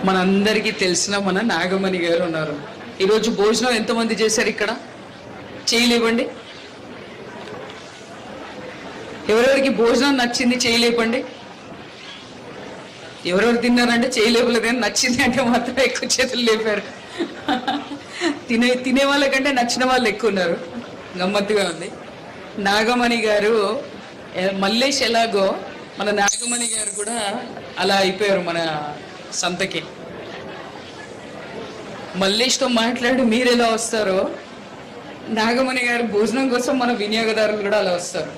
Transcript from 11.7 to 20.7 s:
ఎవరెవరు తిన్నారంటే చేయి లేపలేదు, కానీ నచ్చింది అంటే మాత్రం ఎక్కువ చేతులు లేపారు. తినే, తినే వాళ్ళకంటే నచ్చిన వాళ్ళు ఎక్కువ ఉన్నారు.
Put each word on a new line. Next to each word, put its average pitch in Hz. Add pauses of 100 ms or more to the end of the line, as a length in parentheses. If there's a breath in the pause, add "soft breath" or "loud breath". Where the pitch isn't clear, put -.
ఎవరెవరు 208
తిన్నారంటే 240
చేయి 233
లేపలేదు, 226
కానీ 240
నచ్చింది 240
అంటే 262
మాత్రం 247
ఎక్కువ 247 (120)
చేతులు 247
లేపారు. 220 (1700 loud breath)
తినే, 247
తినే 254
వాళ్ళకంటే 277
నచ్చిన 240
వాళ్ళు 254
ఎక్కువ 208
ఉన్నారు. 180 (580)